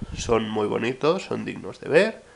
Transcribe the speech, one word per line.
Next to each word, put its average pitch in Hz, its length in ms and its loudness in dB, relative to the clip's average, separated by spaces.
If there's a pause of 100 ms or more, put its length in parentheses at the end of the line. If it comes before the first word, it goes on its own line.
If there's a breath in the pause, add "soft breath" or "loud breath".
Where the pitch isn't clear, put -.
(160)
son 113 320 2
muy 107 200 0
bonitos, 131 560 0
son 113 200 -4
dignos - 360 -10
de - 80 -10
ver. 202 340 4 (140 loud breath)